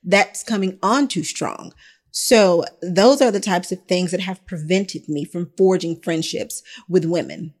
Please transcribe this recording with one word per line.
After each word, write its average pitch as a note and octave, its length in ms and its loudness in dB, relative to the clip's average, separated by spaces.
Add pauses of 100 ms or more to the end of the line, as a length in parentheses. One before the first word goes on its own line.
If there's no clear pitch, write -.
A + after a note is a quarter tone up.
That's G3 400 0
coming F#3+ 400 -4
on C4 260 2
too D#3+ 160 -4
strong. - 500 -8 (380)
So F#3+ 520 4 (180)
those G3+ 400 4
are A#3+ 80 4
the G3+ 100 -2
types F#3 320 -2
of F#3 140 -8
things F3+ 240 0
that F3+ 100 -2
have F#3 260 -10
prevented F3+ 640 -4
me D3 160 -4
from E3+ 320 -8
forging F3 440 2
friendships - 640 -6 (260)
with E3+ 180 2
women D#3+ 540 -4